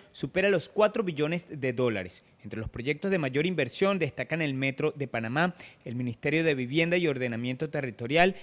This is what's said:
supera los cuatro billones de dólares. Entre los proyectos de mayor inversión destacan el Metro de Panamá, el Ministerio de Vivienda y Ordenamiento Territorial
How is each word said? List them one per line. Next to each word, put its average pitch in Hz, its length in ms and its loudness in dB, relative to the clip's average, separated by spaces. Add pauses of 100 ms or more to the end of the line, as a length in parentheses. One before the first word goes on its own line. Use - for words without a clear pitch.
(120)
supera 185 360 0
los 185 200 2
cuatro - 340 2
billones 165 480 -2
de 135 220 -2
dólares. 113 500 0 (220)
Entre 107 160 -8
los 110 80 -6
proyectos 147 420 -4
de 190 80 2
mayor 143 280 0
inversión 185 520 0
destacan 156 420 -4
el 143 140 0
Metro 135 380 0
de 139 160 -6
Panamá, 127 480 0 (280)
el 117 120 -6
Ministerio 143 480 0
de 156 100 4
Vivienda 151 440 2
y 170 100 2
Ordenamiento 127 600 -2
Territorial 143 760 2